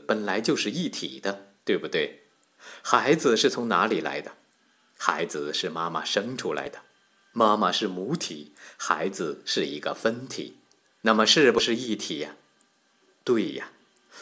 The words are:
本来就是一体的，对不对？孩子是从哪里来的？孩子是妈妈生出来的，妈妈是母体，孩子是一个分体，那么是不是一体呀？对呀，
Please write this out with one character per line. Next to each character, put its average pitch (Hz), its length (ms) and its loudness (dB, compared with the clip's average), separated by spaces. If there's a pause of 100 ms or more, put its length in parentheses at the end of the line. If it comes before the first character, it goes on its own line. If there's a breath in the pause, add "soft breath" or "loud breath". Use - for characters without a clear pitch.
本 107 180 0
来 98 160 -2
就 135 140 2
是 107 160 -2
一 151 180 -4
体 - 300 -8
的， - 340 -6 (120)
对 104 140 0
不 - 100 -6
对？ - 360 -4 (580 loud breath)
孩 123 320 4
子 139 220 4
是 131 120 4
从 120 200 -2
哪 95 180 4
里 104 140 0
来 76 200 -4
的？ - 160 -14 (640)
孩 82 260 0
子 76 280 -4
是 85 180 -4
妈 82 180 -4
妈 80 160 -6
生 - 320 -2
出 - 160 -4
来 69 160 -6
的， - 140 -14 (500)
妈 110 240 4
妈 95 160 2
是 104 160 -2
母 95 260 -4
体， 76 380 -8 (240 loud breath)
孩 82 320 -2
子 82 380 -4
是 85 200 0
一 71 140 -6
个 - 140 -4
分 120 340 -2
体， - 300 -10 (440)
那 110 120 6
么 107 120 4
是 135 240 8
不 110 80 4
是 113 160 2
一 117 220 -2
体 - 220 -6
呀？ - 180 -10 (880)
对 107 280 2
呀， - 200 -12 (500 loud breath)